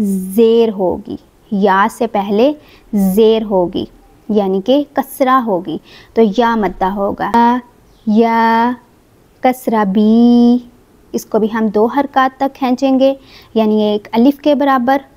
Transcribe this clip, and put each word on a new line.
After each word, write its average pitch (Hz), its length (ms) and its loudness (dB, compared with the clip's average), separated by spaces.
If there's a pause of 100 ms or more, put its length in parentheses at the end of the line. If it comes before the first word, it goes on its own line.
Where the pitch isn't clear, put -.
ज़ेर 214 720 0
होगी, 196 480 -6 (340)
या 196 380 2
से 226 180 -6
पहले 220 480 -2 (360)
ज़ेर 214 520 2
होगी 190 440 -4 (400)
यानी 196 320 0
कि 277 260 0 (100)
कसरा 262 420 -2
होगी, 185 420 -4 (360)
तो 226 60 4 (100)
या 233 240 0
मद्दा 190 340 -2
होगा। 202 420 -4 (760)
या, 226 680 2 (680)
कसरा 226 440 -2
बी, 240 840 2 (440)
इसको - 240 -4
भी 214 100 0
हम 220 220 -4
दो 214 180 0
हरकात 262 520 -2
तक 277 120 -2
खींचेंगे 269 680 0 (360)
यानी 214 300 0
एक 208 300 -4
अलिफ 269 260 2
के 294 140 2
बराबर। 269 500 0 (120)